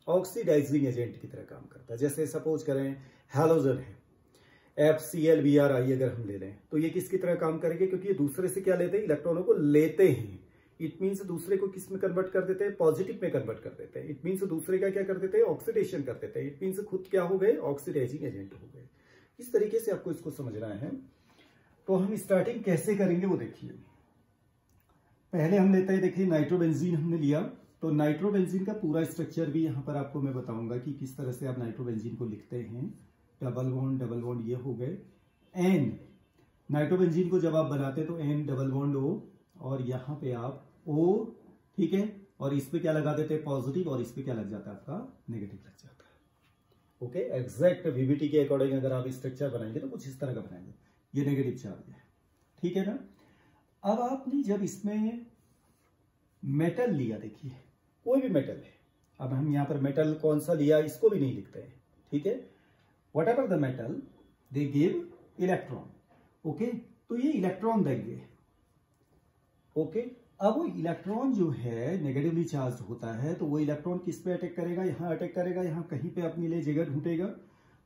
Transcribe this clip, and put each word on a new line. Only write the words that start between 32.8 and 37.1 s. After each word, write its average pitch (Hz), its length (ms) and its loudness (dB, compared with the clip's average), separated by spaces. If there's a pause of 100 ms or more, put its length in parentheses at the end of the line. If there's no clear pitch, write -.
Double 127 280 -4
bond, 131 320 -2
double 117 200 -4
bond 120 260 -6
ये 123 100 -2
हो 127 180 -6
गए, 127 220 -6 (580)
N 175 420 2 (720)
nitrobenzene 170 600 2